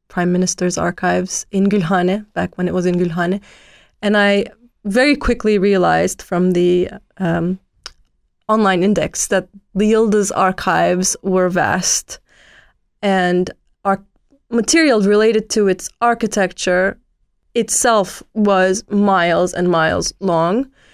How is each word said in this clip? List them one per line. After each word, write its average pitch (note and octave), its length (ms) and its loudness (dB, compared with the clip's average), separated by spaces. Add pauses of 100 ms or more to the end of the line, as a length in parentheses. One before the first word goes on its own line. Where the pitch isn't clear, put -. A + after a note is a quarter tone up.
Prime F3+ 260 -2
Minister's F3+ 460 -2
archives F3+ 720 -4
in G3 180 0
Gülhane, F#3+ 640 -2
back E3+ 240 -6
when F3+ 120 -4
it E3 60 -6
was F3+ 120 -2
in F3+ 80 0
Gülhane. F3+ 460 -2 (640)
And G#3 140 0
I G3+ 280 4 (400)
very B3+ 320 2
quickly A3+ 420 0
realized F3+ 640 0
from F3+ 300 0
the, F3+ 380 2 (280)
um, F3 400 -2 (880)
online G3 360 2
index - 420 -2
that F#3+ 220 -2 (260)
the G#3+ 160 0
Yıldız G#3+ 420 2
archives F3+ 880 0
were F#3 260 0
vast, F3 720 -4 (840)
and F3+ 480 0 (340)
our G3 160 0 (480)
material A#3+ 520 2
related G#3+ 500 2
to G#3 160 0
its F#3 240 -2 (100)
architecture G3 1000 -2 (560)
itself A3+ 680 0 (100)
was G3 560 2
miles F3+ 640 2
and F3+ 160 -2
miles E3 520 0
long. F#3 500 0 (240)